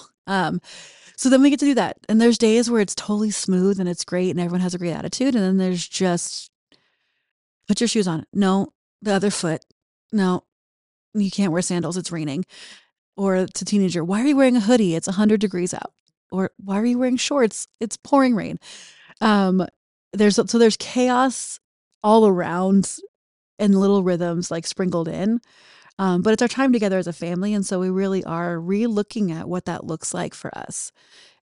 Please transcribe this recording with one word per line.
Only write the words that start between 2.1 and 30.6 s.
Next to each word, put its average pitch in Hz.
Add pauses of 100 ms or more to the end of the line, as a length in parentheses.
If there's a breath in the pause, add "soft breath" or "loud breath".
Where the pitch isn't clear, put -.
there's 233
days 226
where 226
it's 190
totally 208
smooth 190
and 180
it's 170
great 180
and 175
everyone 175
has 180
a 180
great 175
attitude. 254
And 214
then 190
there's 185
just, - (1160)
"Put 208
your 233
shoes 208
on." 160
"No, 196 (300)
the 202
other 196
foot. 160 (480)
No, 185 (680)
you 196
can't 196
wear 175
sandals. 175
It's 165
raining." 156 (720 loud breath)
Or 190
to -
teenager, 180
"Why 196
are 262
you 294
wearing 262
a 240
hoodie? 202
It's 165
a 190
hundred 208
degrees 185
out." - (400)
Or, 185
"Why 196
are 226
you 247
wearing 254
shorts? 254 (120)
It's 226
pouring 262
rain." 170 (600 loud breath)
Um, 196 (480)
there's, 202
so 233
there's 226
chaos 247 (420)
all 220
around 185 (640)
and 202
little 196
rhythms, 175
like, 170
sprinkled 175
in. 196 (580 soft breath)
Um, 185
but 214
it's 220
our 240
time 269
together 202
as 175
a 170
family. 180
And 196
so 185
we 185
really 190
are 170
re-looking 208
at 165
what 180
that -
looks -
like 170
for -
us - (500 soft breath)